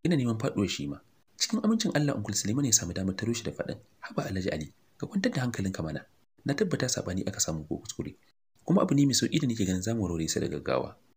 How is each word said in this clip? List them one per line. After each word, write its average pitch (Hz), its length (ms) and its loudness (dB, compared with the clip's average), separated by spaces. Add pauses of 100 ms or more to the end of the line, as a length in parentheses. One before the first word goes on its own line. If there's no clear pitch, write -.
yana 170 140 4
neman 120 220 2
faɗuwar 101 280 0
shi - 220 -4
ma. - 80 -10 (380)
Cikin - 260 0
amincin 220 320 2
Allah 147 220 2
Uncle 104 180 -4
Suleiman 123 300 0
ya 117 80 4
samu 90 240 2
damar 95 180 0
taro 117 220 -2
shi - 80 -8
da - 80 -4
faɗin, - 240 -6 (320)
"Haba - 180 -4
Alhaji 95 240 -2
Ali, - 220 -6 (240)
ka - 100 -8
kwantar 196 300 0
da 131 80 0
hankalinka 98 400 -2
mana. 73 160 -4 (460)
Na 143 100 2
tabbata 147 320 0
saɓani - 400 -2
aka - 100 -6
samu 80 300 -2
ko - 160 -4
kuskure. - 320 -8 (480)
Kuma 180 180 6
abu 143 120 4
ne 143 120 8
mai 127 80 4
sauƙi - 240 2
da 147 80 0
nake 113 220 0
ganin 92 140 0
za 113 120 -2
mu 113 140 0
warware 82 200 -2
sa - 120 0
da 73 80 -2
gaggawa." 71 480 -2 (200)